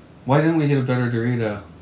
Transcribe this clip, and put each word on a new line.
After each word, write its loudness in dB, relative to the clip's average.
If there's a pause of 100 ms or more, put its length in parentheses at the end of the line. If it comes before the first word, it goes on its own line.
(240)
Why 2
didn't 2
we 2
get 2
a 0
better -2
Dorito? -2 (220)